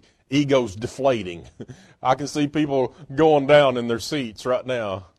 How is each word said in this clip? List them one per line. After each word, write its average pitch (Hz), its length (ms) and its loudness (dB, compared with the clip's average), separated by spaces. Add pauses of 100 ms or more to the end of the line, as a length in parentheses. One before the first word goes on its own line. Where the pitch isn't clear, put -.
(300)
egos 131 460 0
deflating. 110 680 -4 (280)
<laughs> - 300 -20
I 127 120 2
can 139 120 -6
see 147 200 -2
people 139 480 -2 (180)
going 147 340 4
down 139 300 6
in 120 100 -4
their 117 120 -2
seats 120 460 -8
right 123 200 -2
now. 104 420 -6 (120)